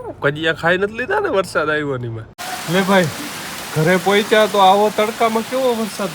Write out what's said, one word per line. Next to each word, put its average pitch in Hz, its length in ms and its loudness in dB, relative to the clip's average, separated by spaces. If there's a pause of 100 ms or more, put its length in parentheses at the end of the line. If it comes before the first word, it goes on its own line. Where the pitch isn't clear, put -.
(220)
ભજીયા 156 300 0
ખાઈ 175 260 0
નથી 202 160 -4
લીધા 302 260 -2
ને 403 80 -2
વરસાદ 185 420 0
આવ્યો 147 260 -2
ની 123 120 -8
માં. 110 160 -10 (480)
લે 185 100 2
ભાઈ, 185 260 2 (680)
ઘરે 165 200 4
પહોંચ્યા 208 500 2
તો 202 120 0
આવો 202 380 6
તડકામાં 226 460 0
કેવો 254 320 0
વરસાદ 214 400 -4